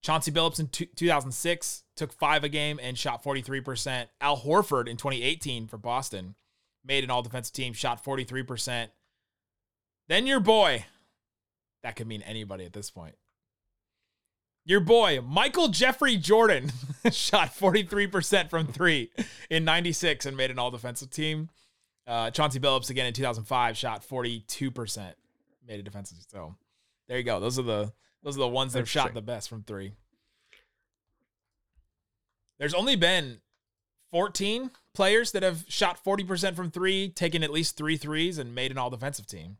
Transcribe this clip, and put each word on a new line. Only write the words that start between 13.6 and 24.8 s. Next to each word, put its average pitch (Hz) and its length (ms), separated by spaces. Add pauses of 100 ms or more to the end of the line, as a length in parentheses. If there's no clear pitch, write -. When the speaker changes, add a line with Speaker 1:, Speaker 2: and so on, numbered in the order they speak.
Speaker 1:
Your 190 140
boy, 185 420
Michael 240 460
Jeffrey 247 480
Jordan, 170 560 (180)
<laughs> 214 200
shot - 440
forty-three 202 520
percent 185 440
from 165 160
three 147 440 (400)
in 160 140
ninety-six 165 640
and 135 100
made 131 140
an 127 80
all-defensive 123 520
team. 156 400 (560)
Uh, 117 240
Chauncey 139 300
Billups, 131 300
again, 127 160
in 120 60
two 120 100
thousand 117 220
five, 120 320
shot 110 280
forty-two 123 680
percent, 107 460 (500)